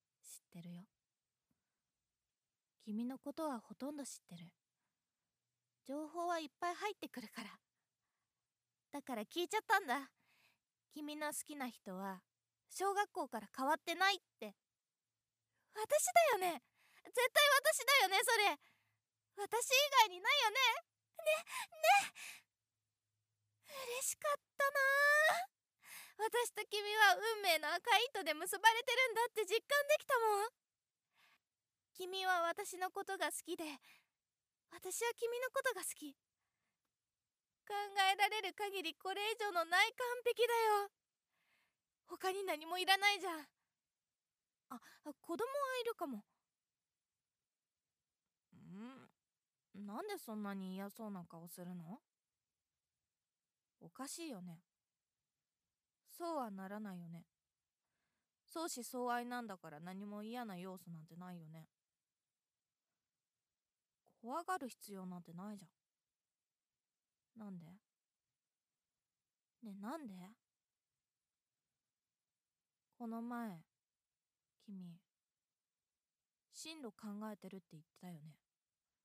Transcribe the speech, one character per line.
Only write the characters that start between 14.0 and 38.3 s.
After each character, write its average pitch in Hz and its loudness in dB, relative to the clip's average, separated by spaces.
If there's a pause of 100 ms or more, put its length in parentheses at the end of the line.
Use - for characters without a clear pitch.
い 381 0
っ - -8 (200)
て。 208 -12 (1200)
私 605 0 (240)
だ 370 0
よ 339 2
ね。 240 -10 (400)
絶 - -10
対 508 6 (160)
私 571 4
だ 494 6
よ 381 2
ね、 403 6
そ 466 4
れ。 403 4 (800)
私 415 -2
以 554 6 (160)
外 359 -4
に 359 -12
な 453 2
い 571 6
よ 427 4
ね。 523 2 (640)
ね、 622 4 (640)
ね。 - -10 (1800)
嬉 - -2
し - -20
か 605 2
っ 571 2 (240)
た 554 6
な。 571 2
私 466 0
と 427 -4
君 415 -2
は 415 8
運 427 -2
命 339 2
の 311 -2
赤 392 4
い 466 4
糸 392 -4
で 302 0
結 370 -6
ば 440 8
れ 453 0
て 480 0
る 508 4
ん 427 -4
だ 466 2
っ - -4
て 440 -2
実 427 2
感 554 -2 (160)
で 605 6
き - -4
た 554 -2
も 415 2
ん。 494 -6 (1400)
君 370 -4
は 359 4
私 339 -2
の 370 -2
こ 392 -4
と 392 -6
が 311 -2
好 - -6
き 339 -6
で、 330 -6 (1040)
私 359 -8
は 466 2
君 480 -2
の 523 -2
こ 539 -2
と 494 0
が 370 -10
好 - -6
き。 285 -12 (1500)
考 415 -10 (220)
え 381 4
ら 403 4
れ 427 0